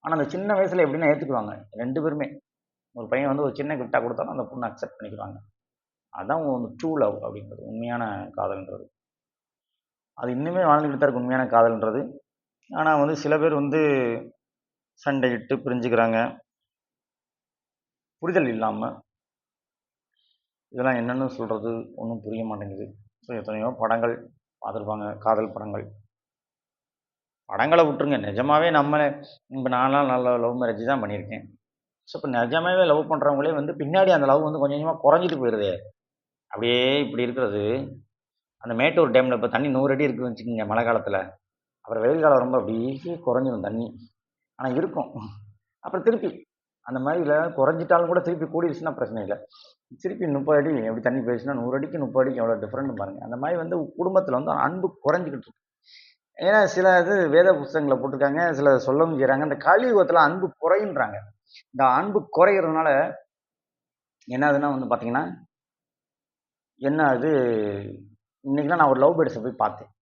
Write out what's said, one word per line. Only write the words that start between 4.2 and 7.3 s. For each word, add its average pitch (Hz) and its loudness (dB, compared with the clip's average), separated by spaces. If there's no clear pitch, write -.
அந்த 123 -6
பொண்ணு 120 -10
அக்செப்ட் 113 -12
பண்ணிக்குவாங்க. 104 -14
அதான் 135 -4
ஒரு 123 -4
ட்ரூ 160 -6
லவ் 104 0
அப்படின்றது, - -14